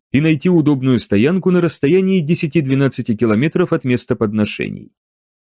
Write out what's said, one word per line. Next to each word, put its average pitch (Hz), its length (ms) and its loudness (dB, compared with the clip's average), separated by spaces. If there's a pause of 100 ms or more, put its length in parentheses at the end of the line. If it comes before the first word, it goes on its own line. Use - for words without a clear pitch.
(120)
и 135 100 2
найти 160 260 0
удобную 135 500 2
стоянку 151 520 0
на 180 100 2
расстоянии 185 600 2
десяти-двенадцати 139 960 0
километров 123 580 0
от 160 100 -4
места 123 320 -2
подношений. 107 760 -4 (520)